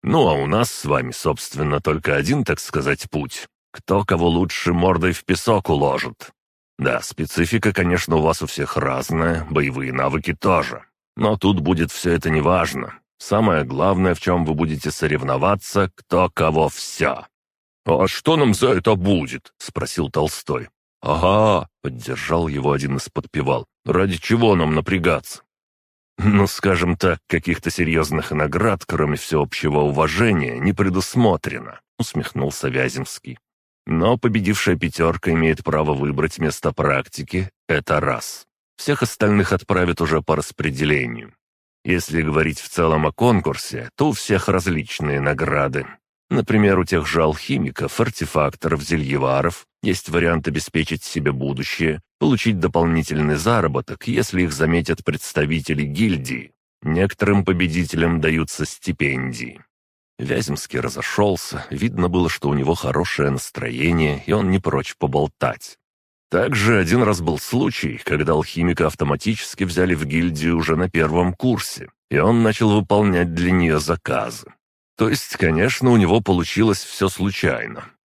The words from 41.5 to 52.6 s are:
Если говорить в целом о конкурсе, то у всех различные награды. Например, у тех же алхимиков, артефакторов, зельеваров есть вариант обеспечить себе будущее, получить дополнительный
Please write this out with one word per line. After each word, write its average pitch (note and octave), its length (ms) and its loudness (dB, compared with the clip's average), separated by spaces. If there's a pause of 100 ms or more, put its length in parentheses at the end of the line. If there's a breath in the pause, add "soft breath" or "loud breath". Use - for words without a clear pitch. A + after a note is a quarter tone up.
Если E2 380 0
говорить D#2 360 0
в - 100 -14
целом D#2+ 380 2
о D2 60 0
конкурсе, - 840 0
то D3+ 140 2
у C3 40 2
всех G2 360 -2
различные D#2+ 720 -2
награды. C#2+ 640 -2 (440)
Например, G#2 480 4
у F2+ 60 2
тех D#2+ 220 0
же E2 160 2
алхимиков, D2 800 -2
артефакторов, D2+ 840 -2
зельеваров C#2 840 -2 (160)
есть - 280 -2
вариант E2+ 380 0
обеспечить D2+ 540 -4
себе D2 300 -4
будущее, C#2 680 -4 (180)
получить A#2 400 2
дополнительный D#2+ 760 2